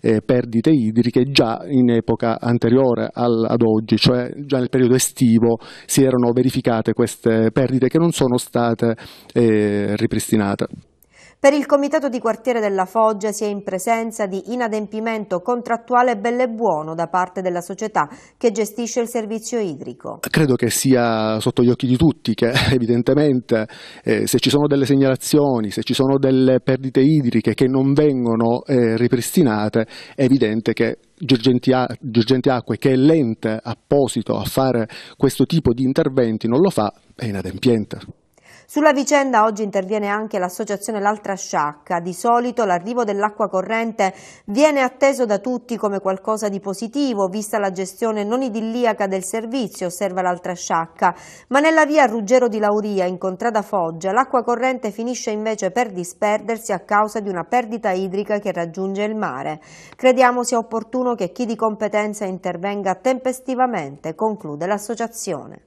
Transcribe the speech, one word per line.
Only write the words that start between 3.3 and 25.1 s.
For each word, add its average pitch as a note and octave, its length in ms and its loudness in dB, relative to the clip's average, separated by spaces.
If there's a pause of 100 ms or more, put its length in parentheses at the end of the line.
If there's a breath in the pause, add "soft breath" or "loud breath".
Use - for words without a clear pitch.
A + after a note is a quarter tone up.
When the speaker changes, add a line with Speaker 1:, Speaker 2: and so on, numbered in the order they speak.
Speaker 1:
ad A#2 140 2
oggi, A2 360 2
cioè B2 380 2
già C#3 220 -4
nel B2+ 120 -2
periodo B2+ 260 4
estivo A#2 640 4 (260 loud breath)
si - 160 2
erano B2+ 320 4
verificate B2 600 0
queste A2+ 580 2
perdite B2+ 360 2
che D#3+ 120 2
non E3+ 100 4
sono B2 280 0
state, A#2 580 0 (360 loud breath)
eh, G#2 640 2
ripristinate. G#2+ 680 0 (760 soft breath)
Speaker 2:
Per C#4 80 8
il C#4+ 140 0
Comitato C#4+ 420 0
di B3 120 -4
Quartiere A3+ 420 -2
della G3 240 0
Foggia G#3+ 480 0
si G#3 100 -6
è G#3+ 40 -2
in G3+ 160 -6
presenza A3 640 -4
di F#3+ 260 -6
inadempimento A3 880 -4
contrattuale A#3+ 760 0
bello A#3+ 280 -2
e B3+ 40 -2
buono F3 480 -2
da E3 120 -4
parte F3+ 340 -4
della F3+ 180 -2
società F#3+ 480 -4 (300 loud breath)
che A#3 140 2
gestisce A3 500 -4
il A#3 80 -4
servizio A3+ 500 -6
idrico. C3+ 600 -8
Speaker 1:
Credo C#3+ 340 2
che A#2 140 0
sia A2+ 720 2
sotto B2 200 0
gli A#2+ 80 6
occhi B2 160 2
di B2 120 2
tutti B2+ 360 2
che A2+ 160 2 (140)
<laughs> - 80 0
evidentemente, A#2+ 960 2 (380 loud breath)
eh, G#2+ 200 2
se A#2+ 140 2
ci B2+ 100 0
sono C#3+ 180 2
delle C#3 180 2
segnalazioni, C3+ 840 2